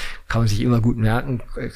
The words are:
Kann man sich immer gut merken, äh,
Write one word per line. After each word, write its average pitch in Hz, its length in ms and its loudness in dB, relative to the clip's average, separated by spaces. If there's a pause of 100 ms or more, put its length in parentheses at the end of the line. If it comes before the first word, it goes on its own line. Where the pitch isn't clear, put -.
(280)
Kann 117 140 2
man 110 60 4
sich 101 120 2
immer 123 200 4
gut 120 160 2
merken, 117 440 0 (160)
äh, 123 200 -6